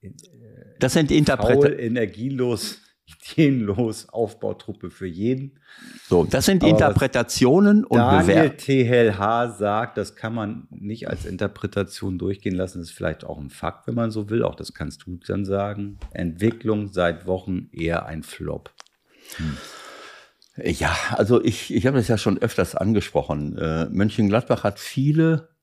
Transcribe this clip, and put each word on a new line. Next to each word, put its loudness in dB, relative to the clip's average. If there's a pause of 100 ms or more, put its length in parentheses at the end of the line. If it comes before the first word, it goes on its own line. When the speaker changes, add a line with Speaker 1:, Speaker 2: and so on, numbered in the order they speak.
Speaker 1:
äh, -18 (680)
Speaker 2:
das 2
sind 2
Interpreta- 4 (160)
Speaker 1:
faul, -2
energielos, -2 (260)
<laughs> -
ideenlos, 0
Aufbautruppe -6
für -14
jeden. -4 (500)
Speaker 2:
So, 6
das 0
sind 4
Speaker 1:
Aber 8
was 6
Speaker 2:
Interpretationen 4
und 4
Speaker 1:
Daniel 6
Speaker 2:
Bewer- -10
Speaker 1:
T 2
L 4
H 0
sagt, -2
das -6
kann -8
man -6
nicht -10
als -8
Interpretation -6
durchgehen -4
lassen, -6
das -12
ist -20
vielleicht -6
auch -12
ein -14
Fakt, -10
wenn -6
man -2
so -6
will, 0
auch -2
das -16
kannst -12
du -12
dann -4
sagen. -6 (120)
Entwicklung -2
seit -2
Wochen -6
eher -4
ein -12
Flop. -12 (640)
Hm. -8 (1080)
Speaker 2:
Ja, -2 (160)
also 2
ich, -4
ich 0
habe 2
das 0
ja 2
schon 0
öfters -4
angesprochen. -2
Äh, -2
Mönchengladbach 0
hat -2
viele 0 (140)